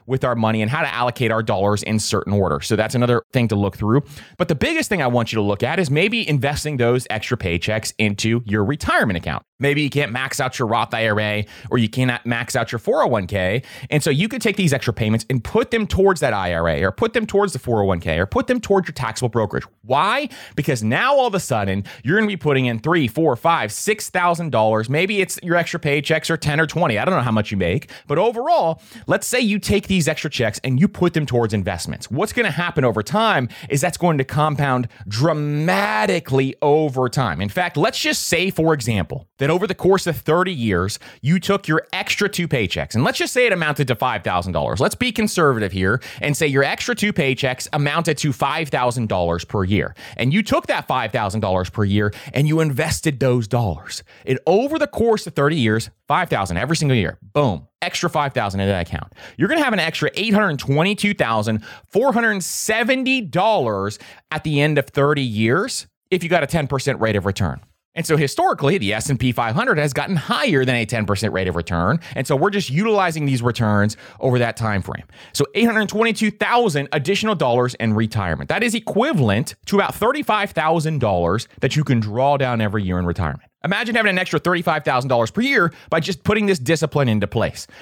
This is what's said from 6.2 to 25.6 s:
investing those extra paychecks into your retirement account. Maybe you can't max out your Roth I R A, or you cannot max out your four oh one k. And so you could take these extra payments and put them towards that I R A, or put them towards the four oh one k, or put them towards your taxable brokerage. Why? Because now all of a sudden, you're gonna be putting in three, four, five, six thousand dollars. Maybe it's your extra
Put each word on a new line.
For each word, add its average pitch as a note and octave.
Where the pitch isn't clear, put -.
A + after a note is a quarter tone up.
investing D3
those B2
extra A2
paychecks G#2+
into A2
your G#2
retirement D3+
account. -
Maybe C#3+
you C#3
can't C#3+
max C3
out C3
your B2
Roth A2+
I A2+
R G#2+
A, G#2
or B2+
you A2+
cannot B2+
max A#2
out A#2
your A#2
four C4+
oh -
one A2
k. G2
And D3
so E3
you D#3
could B3
take G3+
these F3
extra -
payments A2
and C3
put -
them A3+
towards F#3+
that C3
I F#2
R E2+
A, D#2
or F#2+
put A3+
them A3
towards G3+
the C3
four A2+
oh -
one F#2
k, D#2+
or F#2
put -
them B3
towards G3
your D#3+
taxable A#2
brokerage. A2
Why? G3
Because C3+
now F#3
all C4+
of G3+
a F#3
sudden, G2+
you're D#3+
gonna A3
be G3+
putting C3+
in A#2
three, D#3
four, C#3+
five, C#3+
six -
thousand E3+
dollars. A2
Maybe F#3+
it's -
your E3+
extra E3+